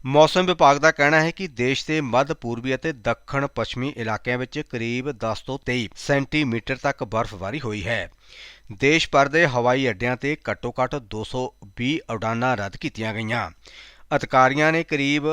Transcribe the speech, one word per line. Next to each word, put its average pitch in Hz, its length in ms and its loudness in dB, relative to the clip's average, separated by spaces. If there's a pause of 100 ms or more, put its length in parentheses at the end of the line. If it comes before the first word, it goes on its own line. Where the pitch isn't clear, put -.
ਮੌਸਮ 151 400 6
ਵਿਭਾਗ 156 320 6
ਦਾ 156 140 6
ਕਹਿਣਾ 151 300 4
ਹੈ 165 100 2
ਕਿ 190 160 -8
ਦੇਸ਼ 127 400 -2
ਦੇ 156 140 0
ਮੱਧ 139 320 0
ਪੂਰਬੀ 120 420 -4
ਅਤੇ 160 160 -4
ਦੱਖਣ 139 560 -4
ਪੱਛਮੀ 127 500 -6
ਇਲਾਕਿਆਂ 113 400 -4
ਵਿੱਚ 127 220 -6
ਕਰੀਬ 127 520 -6
ਦਸ 110 300 -6
ਤੋਂ 135 240 -8
ਤੇਈ 123 300 -2
ਸੈਂਟੀਮੀਟਰ 139 800 0
ਤੱਕ 139 280 -4
ਬਰਫ਼ਬਾਰੀ 110 560 -4
ਹੋਈ 107 240 -6
ਹੈ। 107 260 -4 (640)
ਦੇਸ਼ 143 380 2
ਭਰ 139 180 6
ਦੇ 165 200 4
ਹਵਾਈ 123 420 2
ਅੱਡਿਆਂ 120 280 -2
ਤੇ 147 200 -4 (140)
ਘੱਟੋ 120 220 -6 (100)
ਘੱਟ 127 120 -4
ਦੋ 110 280 -8
ਸੌ 127 260 -6 (280)
ਵੀਹ 127 360 -2
ਉਡਾਨਾਂ 117 440 0
ਰੱਦ 101 200 -8
ਕੀਤੀਆਂ 110 360 -6
ਗਈਆਂ। 110 360 -4 (680)
ਅਧਿਕਾਰੀਆਂ 139 560 4
ਨੇ 165 120 0
ਕਰੀਬ 143 500 -2